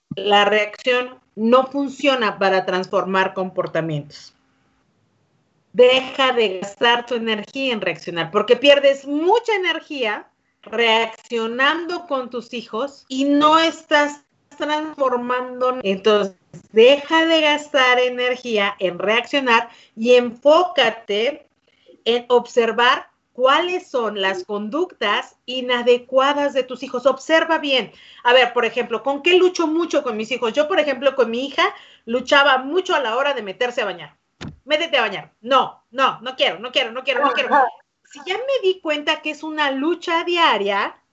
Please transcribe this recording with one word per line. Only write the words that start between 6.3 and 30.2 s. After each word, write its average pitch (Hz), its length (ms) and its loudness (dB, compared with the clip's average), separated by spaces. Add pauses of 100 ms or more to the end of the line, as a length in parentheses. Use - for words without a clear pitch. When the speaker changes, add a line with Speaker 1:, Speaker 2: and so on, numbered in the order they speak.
Speaker 1:
de 202 260 0
gastar 240 460 -2
tu 247 100 -6
energía 226 580 -4
en 214 80 -6
reaccionar, 165 500 -6
porque 208 260 2
pierdes 277 480 4
mucha 370 500 0
energía 311 720 -6 (360)
reaccionando 233 1400 -2
con 262 220 -6
tus 240 240 -12
hijos 240 540 -10
y 262 180 -2
no 302 320 4
estás 302 640 0 (340)
transformando. 254 1300 -4
Entonces, 196 520 0 (380)
deja 285 520 6
de 320 160 4
gastar 294 580 2
energía 247 800 -2
en 175 200 -2
reaccionar 233 720 0 (260)
y 240 200 4
enfócate 247 1300 0 (560)
en 240 240 -2
observar 240 800 2 (240)
cuáles 320 540 0
son 214 320 -4
las 190 240 -2
conductas 214 1000 -6
inadecuadas 254 1080 0
de 254 100 0
tus 254 200 -14
hijos. 247 220 -4
Observa 320 540 2
bien. 262 320 -2 (320)
A 247 100 4
ver, 247 200 4
por 240 120 0
ejemplo, 226 380 -4
¿con 285 200 -4
qué 359 140 6
lucho 349 300 2
mucho 320 360 -2
con 226 140 -6
mis 220 140 -8